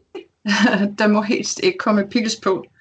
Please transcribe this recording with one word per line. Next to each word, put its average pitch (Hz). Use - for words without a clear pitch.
<laughs> -
Der 208
må 208
helst -
ikke 185
komme 208
pils 220
på. 190